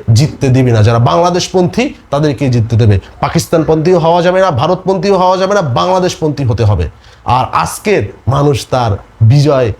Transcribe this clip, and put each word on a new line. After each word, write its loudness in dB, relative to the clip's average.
জিততে 0
দিবে 2
না। 2
যারা 2
বাংলাদেশপন্থী, 0
তাদেরকে -2
জিততে 0
দেবে। 2
পাকিস্তানপন্থীও 0
হওয়া 0
যাবে 0
না, 2
ভারতপন্থীও -2
হওয়া 2
যাবে -2
না, 0
বাংলাদেশপন্থী -2
হতে 0
হবে। 0
আর 0
আজকের -2
মানুষ 0
তার -2
বিজয় 2